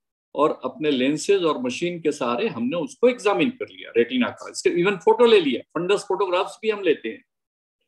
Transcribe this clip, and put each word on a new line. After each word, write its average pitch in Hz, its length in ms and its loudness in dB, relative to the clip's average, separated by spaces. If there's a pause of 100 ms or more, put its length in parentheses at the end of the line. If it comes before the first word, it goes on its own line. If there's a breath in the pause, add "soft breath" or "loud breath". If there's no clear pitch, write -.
(340)
और 147 300 0
अपने 147 260 -4
lenses 147 540 0
और 139 180 0
मशीन 170 380 -6
के 151 120 0
सहारे 127 360 -2
हमने 135 280 -4
उसको 170 320 0
examine 196 420 0
कर - 180 -8
लिया 92 280 -18
retina 120 320 2
का। - 220 -12
इसके 175 340 0
even 196 120 2
photo 220 300 4
ले 220 140 8
लिया, 135 200 0
fundus 185 420 -2
photographs 190 600 -2
भी 220 80 0
हम 208 120 -6
लेते 147 260 0
हैं। - 160 -12 (640)